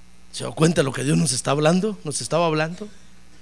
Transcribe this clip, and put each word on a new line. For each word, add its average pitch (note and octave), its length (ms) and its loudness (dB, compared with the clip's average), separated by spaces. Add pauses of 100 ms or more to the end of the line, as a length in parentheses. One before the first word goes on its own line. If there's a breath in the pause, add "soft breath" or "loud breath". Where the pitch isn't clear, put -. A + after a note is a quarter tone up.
(320)
¿Se - 120 -8
da B2+ 80 -6
cuenta D#3+ 320 4
lo C3 100 0
que B2+ 100 -4
Dios D3+ 140 4
nos E3 140 2
está C3 200 0
hablando? F3+ 520 4
Nos D3 180 -6
estaba D#3 240 0
hablando. D#3+ 420 0 (540)